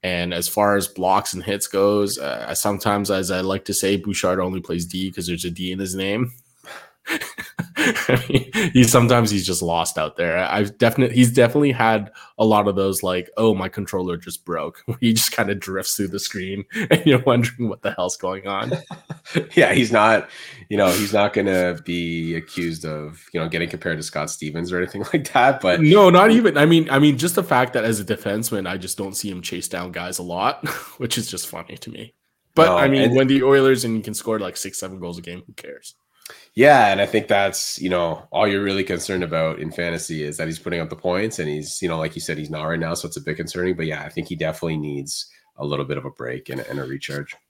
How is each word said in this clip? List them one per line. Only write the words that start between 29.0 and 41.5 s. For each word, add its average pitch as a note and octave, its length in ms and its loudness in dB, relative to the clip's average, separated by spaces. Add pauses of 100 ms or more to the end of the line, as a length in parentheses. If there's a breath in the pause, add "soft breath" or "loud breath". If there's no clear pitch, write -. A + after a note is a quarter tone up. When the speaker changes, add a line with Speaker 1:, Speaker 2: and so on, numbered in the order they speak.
Speaker 1:
see G2+ 140 -6
him F2+ 140 -10
chase F2+ 240 -8
down F2+ 240 -8
guys F2 260 -8
a F2+ 60 -8
lot, F#2+ 440 -4
<laughs> - 300 -12
which B2 220 -4
is - 100 -6
just - 180 -8
funny - 300 -14
to - 140 -16
me. - 240 -18 (400)
But, - 140 8
Speaker 2:
No, F3+ 80 4
Speaker 1:
I C#3 100 4
mean, C3+ 160 4
Speaker 2:
and B2 120 4
Speaker 1:
when C3 120 6
the C3+ 160 4
Oilers C3+ 420 4
and A2+ 100 -2
you A2 60 -2
can G#2 140 -10
score, A2 240 -4
like, F#2 180 -6
six, - 220 -10
seven F#2+ 200 -12
goals F2 200 -10
a - 20 -14
game, F2 240 -14
who - 80 -20
cares? - 400 -18 (600 loud breath)
Speaker 2:
Yeah, B2+ 320 8
and G2 120 2
I G2+ 60 4
think G#2+ 220 0
that's, G2 520 0
you F#2 120 -4
know, E2+ 400 -2
all G#2+ 160 2
you're G2 160 0
really G2 200 -2
concerned F2+ 400 -4
about D#2+ 360 -2
in D#2 120 -8
fantasy E2 520 -6
is D2 140 -8
that D#2+ 100 -6
he's D#2+ 120 -8
putting E2+ 200 -6
up D#2+ 100 -6
the D#2+ 60 -10
points, F#2 420 -2
and D#2+ 100 -6
he's, D2+ 360 -8